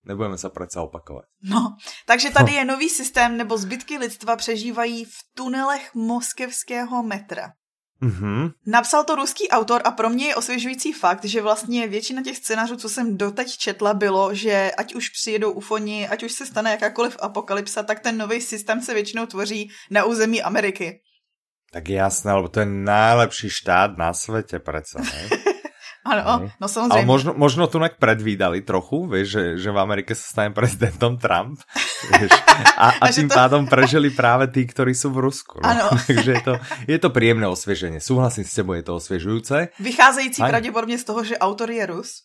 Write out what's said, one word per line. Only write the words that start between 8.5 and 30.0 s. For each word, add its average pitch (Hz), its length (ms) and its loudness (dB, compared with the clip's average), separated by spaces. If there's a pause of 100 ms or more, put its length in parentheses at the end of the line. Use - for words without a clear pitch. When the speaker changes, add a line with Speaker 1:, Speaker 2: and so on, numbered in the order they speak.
Speaker 2:
Napsal 240 380 2
to 311 100 0
ruský 277 340 -4
autor 233 360 2
a 247 60 2
pro 247 200 -2
mě 262 160 -2
je 294 100 -2
osvěžující 254 560 -6
fakt, 185 320 0
že 208 180 -2
vlastně 226 460 -2
většina 226 340 -6
těch 262 140 -10
scénářů, 226 400 -4
co 226 120 -10
jsem 226 280 -2
doteď 208 440 -4
četla, 208 340 0
bylo, 196 400 2
že 196 380 0
ať - 220 -6
už 240 140 -6
přijedou 214 440 -2
ufoni, 208 560 -6
ať 214 140 -4
už 226 100 -8
se 277 140 -10
stane 220 240 -2
jakákoliv 233 500 -2
apokalypsa, 214 640 -6
tak 214 180 -4
ten 226 180 -4
nový 220 220 -4
systém 220 420 -4
se 247 120 -6
většinou 214 320 -4
tvoří 208 440 -6 (200)
na 202 140 4
území 226 380 0
Ameriky. 190 580 -2 (720)
Speaker 1:
Tak 82 160 -10
jasné, 98 440 0
lebo 92 160 2
to 107 120 0
je 104 60 2
najlepší 104 840 2
štát 95 500 2
na 82 160 2
svete 110 480 -6
predsa, - 400 -8
ne? 87 260 -10
Speaker 2:
<laughs> - 300 -2 (440)
Ano, 220 360 0
Speaker 1:
Hej. 98 100 -8 (100)
Speaker 2:
no, - 80 -4
samozřejmě. 233 280 0
Speaker 1:
Ale 113 80 6
možno, 135 320 4
možno 143 320 4
tu 165 100 -2
nejak 160 220 -2
predvídali 101 640 2
trochu, 120 400 -2
vieš, 98 240 0
že, 101 140 0 (180)
že 98 100 -4
v 101 80 0
Amerike 101 380 0